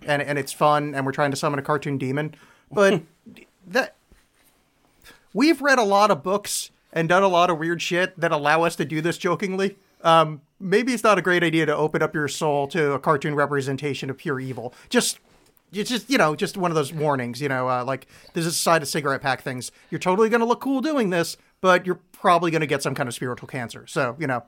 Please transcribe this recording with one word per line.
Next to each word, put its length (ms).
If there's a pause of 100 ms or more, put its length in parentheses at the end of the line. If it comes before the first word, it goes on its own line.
and, 160
and 160
it's 160
fun, 420
and 100
we're 60
trying 200
to 60
summon 220
a 40
cartoon 340
demon. 380 (360)
But 300 (340)
<laughs> 320
that, 280 (1400)
we've 280
read 180
a 40
lot 280
of 120
books 480 (220)
and 160
done 140
a 40
lot 220
of 100
weird 220
shit 380
that 120
allow 320
us 140
to 80
do 160
this 160
jokingly. 600 (260)
Um, 380 (180)
maybe 340
it's 100
not 140
a 40
great 220
idea 220
to 100
open 260
up 120
your 140
soul 420
to 240
a 60
cartoon 360
representation 760
of 80
pure 220
evil. 340 (160)
Just, 300 (540)
it's 160
just, 200
you 80
know, 180
just 200
one 160
of 40
those 180
warnings, 480
you 80
know, 180
uh, 160
like, 240 (260)
this 120
is 80
a 40
side 240
of 60
cigarette 340
pack 200
things. 300 (180)
You're 100
totally 300
gonna 160
look 160
cool 200
doing 280
this, 260 (260)
but 240
you're 140 (140)
probably 380
gonna 160
get 160
some 120
kind 140
of 60
spiritual 320
cancer. 400
So, 320
you 80
know. 200